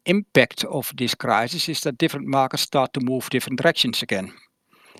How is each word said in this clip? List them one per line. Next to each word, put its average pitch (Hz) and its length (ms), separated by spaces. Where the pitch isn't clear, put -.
impact 175 600
of 156 320
this 120 180
crisis 123 560
is 139 100
that 135 160
different 143 300
markets 135 360
start 131 300
to 135 80
move 127 300
different 127 280
directions 139 440
again. 95 300